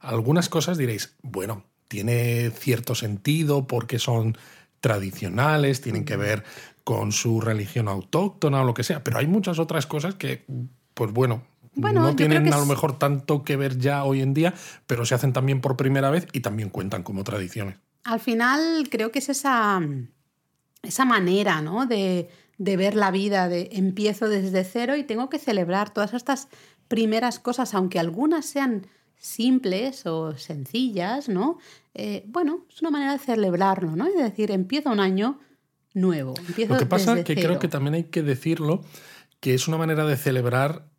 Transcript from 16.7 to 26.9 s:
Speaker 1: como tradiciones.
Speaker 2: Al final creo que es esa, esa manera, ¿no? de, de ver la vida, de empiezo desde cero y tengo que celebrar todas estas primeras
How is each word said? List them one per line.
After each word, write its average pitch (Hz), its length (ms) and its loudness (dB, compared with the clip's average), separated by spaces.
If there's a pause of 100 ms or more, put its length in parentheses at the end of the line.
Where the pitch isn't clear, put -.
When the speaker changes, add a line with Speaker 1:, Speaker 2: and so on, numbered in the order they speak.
Speaker 1:
como 98 220 -6
tradiciones. 98 540 -6 (260)
Speaker 2:
Al 226 160 -2
final 269 680 0
creo 226 200 -2
que 277 100 -4
es - 100 -8
esa, 226 500 2 (1000)
esa 247 220 -2
manera, 196 580 2
¿no? 196 240 -4
de, 190 420 0 (300)
de 196 180 -2
ver 196 180 2
la 202 160 4
vida, 196 380 0
de 175 240 -4
empiezo 208 560 0
desde 190 360 0
cero 240 320 -2
y 285 80 -4
tengo 247 260 -4
que 311 80 -4
celebrar 202 540 -2
todas 208 220 -2
estas 262 340 -4 (400)
primeras 226 500 0